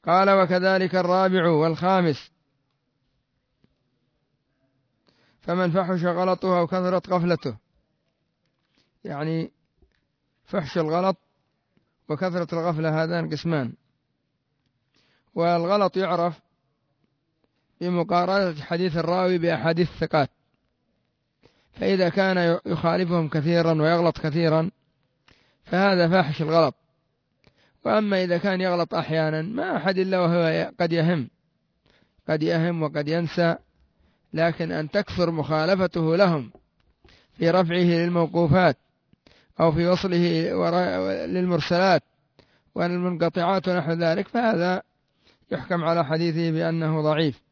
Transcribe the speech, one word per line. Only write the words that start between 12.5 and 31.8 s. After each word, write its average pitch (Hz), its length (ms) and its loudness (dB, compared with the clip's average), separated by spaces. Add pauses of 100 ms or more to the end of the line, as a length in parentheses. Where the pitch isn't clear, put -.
الغفلة 160 440 0
هذان 165 260 -4
قسمان، 151 440 -4 (1600)
والغلط 175 640 0
يعرف 170 420 -2 (1400)
بمقارنة 175 800 0
حديث 170 360 -4
الراوي 180 400 0
بأحاديث 165 520 0
الثقات، 156 400 -2 (1400)
فإذا 190 360 0
كان 180 560 2
يخالفهم 170 640 0
كثيراً 165 520 0
ويغلط 170 360 2
كثيراً 160 540 0 (920)
فهذا 180 460 2
فاحش 165 320 2
الغلط. 156 340 2 (1120)
وأما 208 380 2
إذا 175 140 0
كان 185 240 -2
يغلط 175 320 -2
أحياناً، 156 480 -2
ما 247 360 -6
أحد 180 200 -2
إلا 185 220 0
وهو 165 600 0
قد 170 140 0
يهم، 165 360 0 (1000)